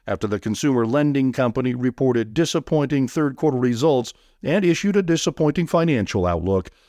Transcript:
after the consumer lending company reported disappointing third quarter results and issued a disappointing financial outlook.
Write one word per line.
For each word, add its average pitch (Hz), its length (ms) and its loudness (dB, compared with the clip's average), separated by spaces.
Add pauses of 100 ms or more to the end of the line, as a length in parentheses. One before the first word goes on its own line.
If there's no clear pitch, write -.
after 101 180 -4
the 101 140 -2
consumer 117 480 0
lending 139 460 2
company 123 420 -2
reported 123 580 0
disappointing 147 760 0
third 147 260 -2
quarter 147 220 0
results 123 560 0 (280)
and 185 220 0
issued 180 320 2
a 202 80 2
disappointing 160 640 0
financial 127 580 0
outlook. 87 440 0 (200)